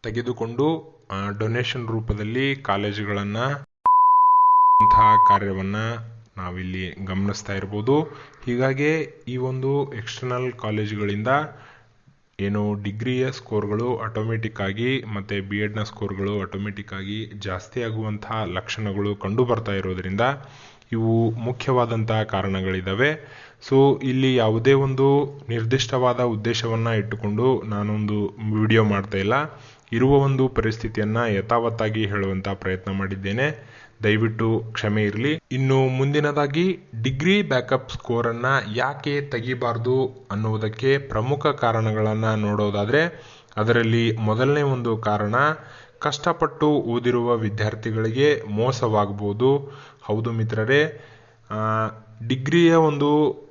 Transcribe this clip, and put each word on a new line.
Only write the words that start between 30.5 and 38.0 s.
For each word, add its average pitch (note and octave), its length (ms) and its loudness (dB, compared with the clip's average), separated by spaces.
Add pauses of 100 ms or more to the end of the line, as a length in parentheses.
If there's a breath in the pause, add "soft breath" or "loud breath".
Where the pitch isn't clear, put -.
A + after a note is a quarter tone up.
ಯಥಾವತ್ತಾಗಿ A2 880 0
ಹೇಳುವಂತ G2 440 -2
ಪ್ರಯತ್ನ F#2+ 420 -4
ಮಾಡಿದ್ದೇನೆ, G2 840 -4 (280 loud breath)
ದಯವಿಟ್ಟು A2+ 680 2
ಕ್ಷಮೆ G#2+ 320 0
ಇರ್ಲಿ. A#2+ 360 -2 (120)
ಇನ್ನು C3 360 2
ಮುಂದಿನದಾಗಿ D3 920 0 (240)
ಡಿಗ್ರಿ D#3 380 2
ಬ್ಯಾಕಪ್ C3+ 500 0
ಸ್ಕೋರ್ A#2 360 -2